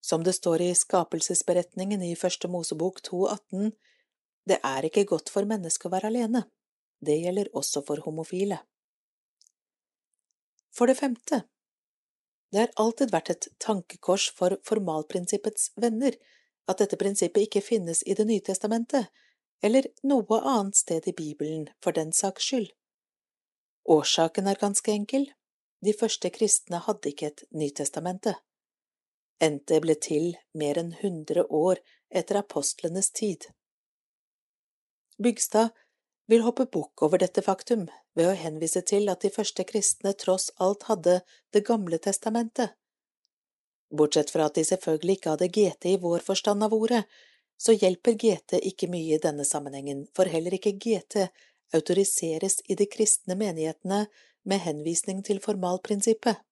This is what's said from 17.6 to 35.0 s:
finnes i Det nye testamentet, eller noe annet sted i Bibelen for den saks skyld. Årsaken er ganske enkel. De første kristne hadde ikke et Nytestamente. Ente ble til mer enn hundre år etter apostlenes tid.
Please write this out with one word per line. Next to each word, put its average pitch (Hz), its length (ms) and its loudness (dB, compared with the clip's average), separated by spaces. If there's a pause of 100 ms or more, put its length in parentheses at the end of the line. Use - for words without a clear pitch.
finnes 185 480 -2
i 190 80 0
Det 214 80 2
nye 214 160 2
testamentet, 226 720 -2 (480)
eller 240 300 4 (180)
noe 226 320 2
annet 208 400 2
sted 160 240 -2
i 180 160 -4
Bibelen 151 480 -6 (160)
for 175 80 0
den 160 240 -2
saks - 320 -2
skyld. 233 240 -2 (1120)
Årsaken 165 640 4
er 196 160 0
ganske 202 260 0
enkel. 214 380 0 (560)
De 208 80 2
første 208 400 -2
kristne - 480 0
hadde 175 320 -4
ikke 151 160 -8
et - 240 -14
Nytestamente. 156 880 -4 (960)
Ente 156 480 2
ble 156 160 2
til 165 320 -2 (240)
mer 147 240 -2
enn 170 140 -8 (100)
hundre 165 480 -2
år 175 320 2 (240)
etter 175 320 -2
apostlenes 175 720 -4
tid. - 400 -6 (1700)